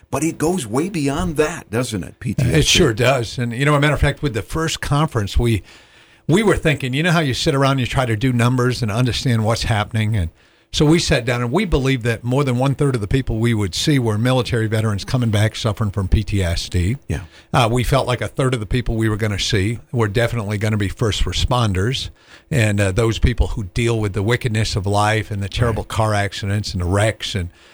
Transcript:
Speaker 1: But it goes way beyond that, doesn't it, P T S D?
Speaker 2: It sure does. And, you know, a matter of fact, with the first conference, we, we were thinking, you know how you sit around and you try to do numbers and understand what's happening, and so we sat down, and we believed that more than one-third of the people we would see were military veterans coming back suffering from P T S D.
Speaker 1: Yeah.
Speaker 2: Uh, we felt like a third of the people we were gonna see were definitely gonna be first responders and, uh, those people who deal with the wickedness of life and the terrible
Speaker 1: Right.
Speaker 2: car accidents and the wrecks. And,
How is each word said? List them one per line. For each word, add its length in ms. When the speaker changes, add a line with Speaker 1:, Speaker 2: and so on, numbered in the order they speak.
Speaker 1:
But 140
it 160
goes 260
way 240
beyond 480
that, 320
doesn't 340
it, 160
P 140
T 80
S 100
D? 80
Speaker 2:
It 60
sure 300
does. 420
And, 160
you 100
know, 120
a 40
matter 140
of 80
fact, 220
with 100
the 80
first 400
conference, 560
we, 240
we 140
were 160
thinking, 380
you 80
know 80
how 80
you 160
sit 180
around 200
and 80
you 40
try 220
to 100
do 160
numbers 480
and 100
understand 540
what's 180
happening, 540
and 140
so 160
we 140
sat 240
down, 180
and 80
we 140
believed 400
that 220
more 180
than 140
one-third 360
of 60
the 80
people 320
we 140
would 200
see 240
were 200
military 500
veterans 380
coming 260
back 240
suffering 360
from 180
P 140
T 200
S 240
D. 300
Speaker 1:
Yeah. 140
Speaker 2:
Uh, 180
we 140
felt 200
like 140
a 80
third 260
of 60
the 60
people 320
we 100
were 80
gonna 240
see 400
were 160
definitely 480
gonna 200
be 120
first 340
responders 880
and, 300
uh, 100
those 260
people 300
who 160
deal 340
with 140
the 100
wickedness 540
of 100
life 460
and 100
the 80
terrible 340
Speaker 1:
Right. 60
Speaker 2:
car 240
accidents 600
and 80
the 40
wrecks. 480
And, 160